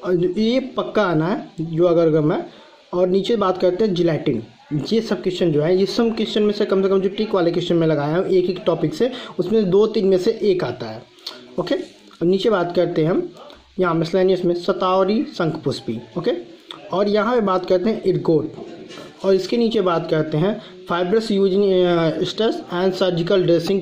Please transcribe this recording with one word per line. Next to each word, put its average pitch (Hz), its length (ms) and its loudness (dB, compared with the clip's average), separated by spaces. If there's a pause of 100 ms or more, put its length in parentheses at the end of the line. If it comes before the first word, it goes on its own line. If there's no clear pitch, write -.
और 175 360 0
ये 226 200 2
पक्का 214 440 -2
आना 165 240 0
है 226 240 -4 (100)
जो 165 220 -2
अगर 170 260 4
gum 156 220 2
है। 330 180 -4 (440)
और 185 140 2
नीचे 190 280 2
बात 190 220 0
करते 180 280 0
हैं 202 80 0
जिलेटिन, 156 500 0 (500)
ये 226 80 2
सब 220 220 -4
question 180 280 0
जो 147 100 2
है, 180 180 2
ये 196 60 2
सब 226 300 0
question 214 280 0
में 208 100 2
से 208 120 0
कम 190 180 2
से 190 60 2
कम 196 120 2
जो 190 80 0
tick 220 240 -4
वाले 175 180 2
question 170 240 0
में 165 120 4
लगाया 151 300 0
हूँ 190 80 0
एक 185 240 2
एक 180 160 -4
topic 165 280 0
से, 247 180 0 (280)
उसमें 196 300 2
दो 202 180 4
तीन 208 200 0
में 190 100 4
से 220 260 0
एक 190 200 2
आता 120 220 -6
है। 110 260 -12 (480)
ओके, 175 160 -2
और - 500 -8
नीचे 190 240 2
बात 175 260 0
करते 170 280 2
हैं 156 80 2
हम 330 200 -2 (480)
यहाँ 175 140 2
मिसलेनियस 185 520 2
में 175 100 2
सतावरी, 185 680 0
शंखपुष्पी। 139 760 -4 (180)
ओके, 170 140 -2 (600)
और 202 160 0
यहाँ 208 280 0
पे 240 60 2
बात 185 240 0
करते 185 240 2
हैं - 140 -4
इर्गोट 160 500 0 (720)
और 196 100 4
इसके 190 220 -2
नीचे 226 240 2
बात 170 280 0
करते 156 280 0
हैं 202 240 0 (300)
fibrous 185 400 0
using, 196 540 2
अ, 165 340 2
stress 220 340 -2 (200)
and 185 260 0
surgical 180 440 2
dressing, 170 380 2